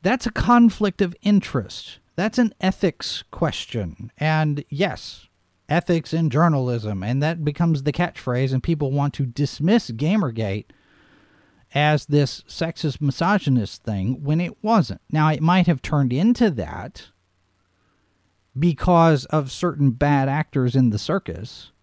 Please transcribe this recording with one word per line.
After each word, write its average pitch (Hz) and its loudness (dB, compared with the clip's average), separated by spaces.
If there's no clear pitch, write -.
That's 233 0
a 220 -2
conflict 214 4
of 175 0
interest. - -2
That's 214 -2
an 226 0
ethics - -2
question. 110 -6
And 156 0
yes, - -6
ethics 165 0
in 160 2
journalism. 123 0
And 127 -2
that 160 -2
becomes 151 0
the 143 -2
catchphrase, 131 -2
and 131 -2
people 151 -2
want 143 -2
to 135 -4
dismiss 147 0
Gamergate 113 -2
as 151 2
this 143 0
sexist, - -6
misogynist 147 0
thing 107 -4
when 151 0
it - -8
wasn't. 202 0
Now, 156 2
it 151 -2
might 175 4
have 151 0
turned 139 0
into 220 2
that 117 -8
because 165 4
of 147 -2
certain 147 0
bad 139 2
actors 135 -2
in 127 4
the 104 -2
circus 110 -8